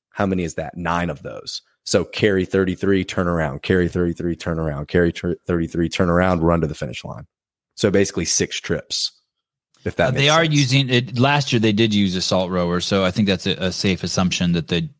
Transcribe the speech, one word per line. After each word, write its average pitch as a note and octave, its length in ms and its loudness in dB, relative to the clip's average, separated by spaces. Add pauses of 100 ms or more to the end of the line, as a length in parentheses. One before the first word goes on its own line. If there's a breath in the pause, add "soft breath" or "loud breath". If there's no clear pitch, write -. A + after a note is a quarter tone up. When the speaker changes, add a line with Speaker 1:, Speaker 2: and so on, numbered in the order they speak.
(120)
Speaker 1:
how G2+ 140 -2
many F#2 180 0
is D#2+ 120 -6
that? D#2 220 -8
Nine E2+ 320 -2
of D2 140 -10
those. - 380 -12 (220)
So F#2 220 0
carry F#2+ 400 2
thirty-three, F#2+ 600 0
turn F2+ 220 -2
around, D#2 340 -2
carry F#2 260 2
thirty-three, E2+ 480 -2
turn E2 240 -6
around, D2+ 280 -4
carry F2 260 2
tr-, F2 200 -4 (120)
thirty-three, E2+ 440 -2
turn F2+ 200 0
around, F2+ 320 2
run E2 200 2
to D#2 60 -2
the D2 80 -6
finish - 300 -10
line. - 220 -14 (480)
So G2+ 160 2
basically F#2 340 2
six - 340 -2
trips, - 520 -4 (760)
if - 100 -6
that E2+ 140 2
Speaker 2:
Uh, - 20 0
Speaker 1:
makes C3 100 0
Speaker 2:
they C#3+ 80 6
are E3 140 6
Speaker 1:
sense. D3+ 120 2
Speaker 2:
using C3+ 340 2
it. B2 280 0
Last C#3 360 2
year A#2 80 2
they A2 100 4
did G#2+ 220 2
use G2 220 2
assault F#2 360 -2
rowers, F2 340 0
so F#2+ 200 0
I F#2 60 0
think G2+ 180 0
that's F#2+ 180 0
a, F#2 60 0
a F2+ 180 -4
safe F#2 320 -2
assumption F2 500 0
that E2+ 140 -2
they, E2+ 220 -2 (100)